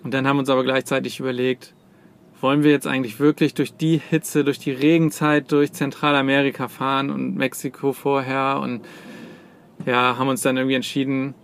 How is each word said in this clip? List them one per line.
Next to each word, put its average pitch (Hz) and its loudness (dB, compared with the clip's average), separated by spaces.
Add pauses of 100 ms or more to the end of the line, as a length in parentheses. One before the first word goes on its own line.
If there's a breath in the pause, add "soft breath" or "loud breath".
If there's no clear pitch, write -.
Und 123 -6
dann 135 0
haben 139 4
wir 143 2
uns 131 -2
aber 131 4
gleichzeitig 131 -2
überlegt, 127 -4 (680 soft breath)
wollen 143 2
wir 147 8
jetzt 143 2
eigentlich 131 -4
wirklich 151 2
durch - -4
die 160 2 (120)
Hitze, 156 0
durch 139 0
die - -6
Regenzeit, 151 2
durch 147 2
Zentralamerika 139 0
fahren 135 -2
und 131 -4
Mexiko 135 -4
vorher? 135 -2
Und 123 -6 (1040 loud breath)
ja, 123 2
haben 131 0
uns 131 -2
dann 131 2
irgendwie 131 0
entschieden 135 -2